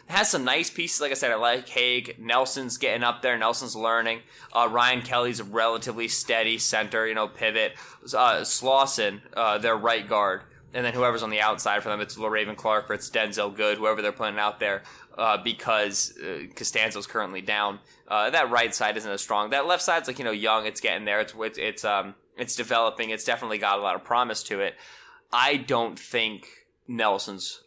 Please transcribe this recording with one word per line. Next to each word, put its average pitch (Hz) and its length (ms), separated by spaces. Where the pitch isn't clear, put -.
has 202 240
some 151 120
nice 139 280
pieces. - 280
Like 147 120
I 135 40
said, 131 160
I 113 40
like 120 340
Haig. 123 480
Nelson's 123 600
getting 120 260
up 120 180
there. 123 160
Nelson's 113 380
learning. 113 460
Uh, 117 200
Ryan 120 320
Kelly's 123 380
a - 20
relatively 113 640
steady 113 500
center, 110 480
you 113 80
know, 110 140
pivot. 110 460
Uh, 113 360
Slauson, 123 800
uh, 107 240
their 113 180
right 110 300
guard. 104 340
And 127 100
then 120 120
whoever's 120 260
on 113 80
the 107 120
outside 104 420
for 113 60
them, 104 120
it's 101 160
LaRaven 107 380
Clark 107 340
or 107 60
it's - 160
Denzel 104 440
Good, 107 220
whoever 107 240
they're 104 100
putting 104 280
out 104 200
there, 101 220
uh, 110 180
because, 104 800
uh, 78 360
Costanzo's 110 500
currently 95 360
down. 104 380
Uh, 107 240
that 147 180
right 117 240
side 107 240
isn't 107 140
as 98 100
strong. 107 300
That 139 160
left 175 160
side's, 165 240
like, 127 100
you 131 80
know, 117 60
young. 110 340
It's 107 160
getting 104 240
there. 104 140
It's, 107 180
it's, 110 220
it's, 107 260
um, 98 300
it's 120 180
developing. 117 560
It's 110 140
definitely 113 320
got 101 220
a - 20
lot 95 140
of 90 80
promise 117 400
to 101 180
it. 98 140
I 135 260
don't 123 400
think 110 500
Nelson's 104 800